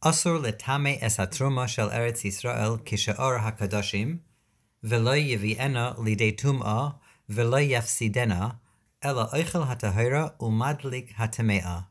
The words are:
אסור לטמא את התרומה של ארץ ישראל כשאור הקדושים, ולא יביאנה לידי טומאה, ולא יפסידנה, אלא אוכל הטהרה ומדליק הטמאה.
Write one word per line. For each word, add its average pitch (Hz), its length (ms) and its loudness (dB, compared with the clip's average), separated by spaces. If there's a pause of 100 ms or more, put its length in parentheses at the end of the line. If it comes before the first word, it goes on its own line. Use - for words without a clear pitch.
אסור 165 360 2
לטמא 139 520 -2 (160)
את 110 140 2
התרומה 127 480 2
של 113 220 0
ארץ 117 360 -2
ישראל 113 460 0 (140)
כשאור 113 480 0
הקדושים, 107 840 -2 (680)
ולא 117 320 2
יביאנה 123 760 0 (120)
לידי 110 280 2
טומאה, 127 580 0 (400)
ולא 120 300 2
יפסידנה, 117 920 2 (560)
אלא 135 160 0
אוכל 160 420 -2
הטהרה 123 640 0 (120)
ומדליק 127 760 -2
הטמאה. 101 640 0 (120)